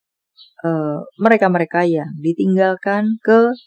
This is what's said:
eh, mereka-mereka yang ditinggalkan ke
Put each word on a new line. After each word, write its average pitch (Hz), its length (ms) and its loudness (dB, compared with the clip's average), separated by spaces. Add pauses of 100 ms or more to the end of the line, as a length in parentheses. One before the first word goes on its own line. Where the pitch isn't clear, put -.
(640)
eh, 156 360 -4 (200)
mereka-mereka 185 680 2
yang 156 320 -2
ditinggalkan 190 1040 0
ke 233 320 4 (120)